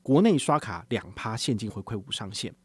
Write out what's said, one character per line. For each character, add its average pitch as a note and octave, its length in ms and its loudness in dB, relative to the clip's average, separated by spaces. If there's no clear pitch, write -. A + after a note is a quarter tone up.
国 C#3 220 6
内 A3 120 6
刷 D3 220 2
卡 F2+ 320 -6
两 - 240 -2
趴 A2+ 240 -6
现 B2 180 -2
金 G#2 140 -4
回 G2+ 140 -10
馈 A#2 120 -8
无 F#2+ 160 -10
上 G#2 220 -8
限 - 320 -8